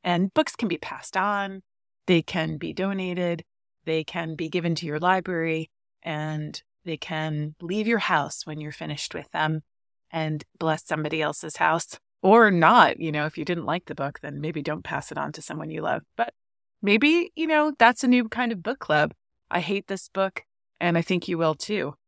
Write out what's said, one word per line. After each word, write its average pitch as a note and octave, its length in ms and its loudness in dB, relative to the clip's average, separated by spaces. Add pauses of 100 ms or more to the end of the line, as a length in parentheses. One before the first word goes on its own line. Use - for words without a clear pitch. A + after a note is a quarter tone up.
And F3+ 300 0
books - 240 0
can A#3 100 -2
be E3+ 120 -2
passed - 400 -8
on, G3 420 -2 (460)
they E3+ 160 4
can D#3+ 340 -4
be D#3+ 160 -8
donated, F3+ 720 -4 (400)
they D#3+ 180 -2
can D#3+ 320 -6
be D#3+ 140 -6
given E3+ 280 0
to E3+ 100 -8
your D3+ 120 -4
library, E3 720 0 (320)
and D3+ 600 -6 (240)
they E3 100 -6
can D3+ 640 -6
leave G3 260 -4
your A3+ 120 2
house D3+ 480 0
when D3+ 120 -10
you're D3+ 140 -10
finished D3+ 400 -8
with D#3+ 200 -10
them D#3 320 0 (460)
and D#3 320 -4 (160)
bless D#3+ 280 0
somebody D#3 340 -2
else's D#3 360 -4
house. E3 420 0 (240)
Or G#3+ 280 8
not, F3 480 8
you D#3+ 140 -2
know, D3+ 140 -2
if D#3 100 -8
you D#3 80 -6
didn't E3+ 220 -4
like E3 180 -2
the - 100 -10
book, C#3+ 280 -6
then C#3+ 180 -10
maybe D#3 220 -6
don't D3+ 220 -6
pass - 280 -6
it D3 60 -6
on D3 140 -4
to D#3 100 -14
someone D#3 280 -8
you D#3 120 -6
love. D#3 220 -2 (120)
But A#3 160 -4 (480)
maybe, C#4+ 560 4
you D#4+ 100 -2
know, D4+ 320 2
that's A#3+ 240 6
a C4 60 2
new B3 220 4
kind A#3 200 -2
of G3 120 -6
book B3+ 160 -4
club. D3+ 340 2 (380)
"I F3 100 0
hate G3 280 -4
this G3 200 -6
book, F#3+ 360 -4 (360)
and E3+ 160 2
I E3 60 2
think F3+ 260 -2
you F3+ 80 -2
will D#3+ 180 2
too." D3+ 420 -4 (120)